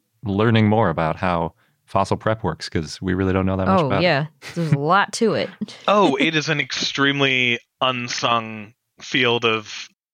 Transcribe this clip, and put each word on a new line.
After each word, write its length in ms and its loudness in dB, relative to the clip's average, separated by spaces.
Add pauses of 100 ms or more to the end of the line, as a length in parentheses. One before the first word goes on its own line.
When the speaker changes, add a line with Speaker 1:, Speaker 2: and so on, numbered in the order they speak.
(240)
Speaker 1:
learning 440 4
more 200 4
about 280 0
how 360 -2 (320)
fossil 320 0
prep 260 -2
works, 280 -6
'cause 320 -6
we 120 -2
really 180 0
don't 140 2
know 120 0
that 80 -2
much 140 2
Speaker 2:
Oh, 60 0
Speaker 1:
about 140 0
it. 40 2
Speaker 2:
yeah. 220 0 (280)
There's 180 -2
a 60 4
lot 360 2
to 200 0
it. 160 -2 (180)
<laughs> 200 -8
Speaker 3:
Oh, 280 4
it 180 0
is 140 0
an 100 0
extremely 1000 0 (240)
unsung 920 -2 (280)
field 440 0
of 440 -4 (260)